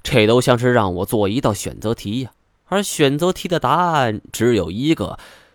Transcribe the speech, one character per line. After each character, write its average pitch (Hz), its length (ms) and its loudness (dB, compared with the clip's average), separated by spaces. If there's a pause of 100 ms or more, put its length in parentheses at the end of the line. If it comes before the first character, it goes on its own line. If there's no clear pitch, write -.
这 110 240 4
都 120 140 6
像 123 180 4
是 123 140 2
让 104 220 2
我 90 120 -4
做 104 220 0
一 117 120 -2
道 117 140 0
选 - 240 -10
择 110 160 -4
题 110 280 -8
呀， 120 100 -12 (320)
而 202 180 -2
选 147 360 0
择 180 140 0
题 - 140 -8
的 170 140 -2
答 127 100 -2
案 147 500 0 (120)
只 117 240 2
有 85 140 -2
一 135 240 0
个， - 240 -8 (360)